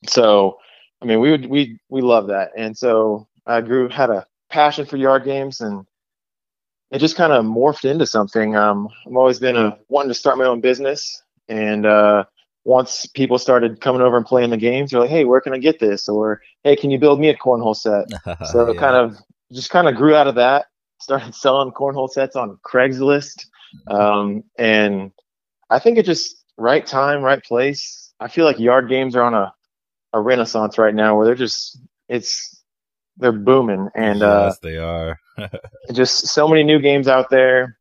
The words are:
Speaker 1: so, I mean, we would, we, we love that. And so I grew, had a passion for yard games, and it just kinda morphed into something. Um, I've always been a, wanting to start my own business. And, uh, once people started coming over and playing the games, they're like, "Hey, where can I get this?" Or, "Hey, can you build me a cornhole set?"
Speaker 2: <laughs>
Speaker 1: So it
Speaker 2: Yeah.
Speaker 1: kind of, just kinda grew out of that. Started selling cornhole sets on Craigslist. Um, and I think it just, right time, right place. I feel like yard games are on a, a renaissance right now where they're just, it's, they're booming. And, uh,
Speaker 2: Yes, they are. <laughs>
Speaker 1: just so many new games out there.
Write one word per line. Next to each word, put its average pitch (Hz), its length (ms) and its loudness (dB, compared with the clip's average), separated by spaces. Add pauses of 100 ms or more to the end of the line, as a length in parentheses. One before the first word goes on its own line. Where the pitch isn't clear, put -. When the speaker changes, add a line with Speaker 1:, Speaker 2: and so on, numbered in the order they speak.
Speaker 1:
so, 104 520 2 (420)
I - 40 -12
mean, 110 140 0
we 135 120 2
would, 143 160 0
we, 127 300 -4 (120)
we 131 120 -4
love 117 260 2
that. 98 280 -4
And 110 220 -10
so 110 500 -2 (180)
I 117 160 -2
grew, 120 280 -2
had 131 200 -2
a 101 160 -4 (240)
passion 147 360 0
for 143 120 -12
yard 135 280 0
games, 135 360 -8
and 101 240 -10 (1040)
it 139 80 -6
just 156 180 -2
kinda 156 220 4
morphed 120 500 0
into 147 160 0
something. 107 500 -2
Um, 104 320 0 (200)
I've 123 80 -8
always 127 240 2
been 127 180 -2
a, 107 220 -2 (100)
wanting 139 200 -2
to 120 40 -4
start 131 240 -2
my 131 80 0
own 120 160 -2
business. 135 640 -4 (260)
And, 107 380 -4
uh, 104 380 4 (400)
once 127 420 0
people 127 320 -2
started 117 420 0
coming 131 200 0
over 127 140 4
and 117 100 0
playing 123 240 0
the 117 80 -2
games, 127 340 -2
they're 127 100 0
like, 123 80 2
"Hey, 156 160 2
where 127 160 2
can 131 120 -8
I 131 40 -6
get 156 240 0
this?" 101 260 -2
Or, 107 320 -4 (240)
"Hey, 143 140 4
can 143 140 -2
you 135 80 0
build 143 200 4
me 156 80 2
a 143 80 2
cornhole 117 400 0
set?" 104 300 -2 (180)
Speaker 2:
<laughs> 82 280 -10
Speaker 1:
So 120 160 2
it 113 80 -2
Speaker 2:
Yeah. 87 40 -12
Speaker 1:
kind 135 160 2
of, 113 220 0 (340)
just 127 180 -14
kinda 175 220 2
grew 139 240 4
out 143 120 4
of 135 80 -2
that. 131 320 2 (340)
Started 131 340 -6
selling 135 380 0
cornhole 135 360 -6
sets 135 280 -6
on 117 280 -8
Craigslist. 135 800 -2 (420)
Um, 104 560 0 (140)
and 104 540 0 (580)
I 120 100 2
think 233 180 2
it 220 80 2
just, - 320 -4 (200)
right 123 280 0
time, 139 360 -2
right 135 220 -2
place. - 760 -4
I 113 100 -12
feel 170 160 0
like 131 140 2
yard 123 280 2
games 131 300 -2
are 120 60 2
on 120 100 0
a, 98 200 -2 (600)
a 113 80 0
renaissance 113 560 -2
right 110 180 2
now 107 220 2
where 107 80 2
they're 120 100 2
just, - 420 -8 (300)
it's, - 560 -10 (540)
they're 123 160 2
booming. 104 600 0
And, 107 300 0
uh, 101 280 4
Speaker 2:
Yes, - 80 -10
they 80 180 -10
are. 82 400 -8 (200)
<laughs> - 540 -16
Speaker 1:
just 127 360 -2
so 151 200 2
many 160 160 4
new 151 160 4
games 139 300 2
out 131 200 2
there. 127 520 2